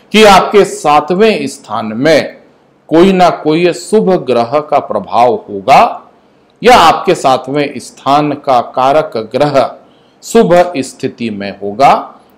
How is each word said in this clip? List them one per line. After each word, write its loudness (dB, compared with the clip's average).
कि 4
आपके 4
सातवें -2
स्थान -10
में 0
कोई 4
ना 2
कोई 0
शुभ -2
ग्रह 0
का 0
प्रभाव -2
होगा 2
या 6
आपके 2
सातवें -2
स्थान -2
का 2
कारक 0
ग्रह 0
शुभ 2
स्थिति -8
में -10
होगा, 0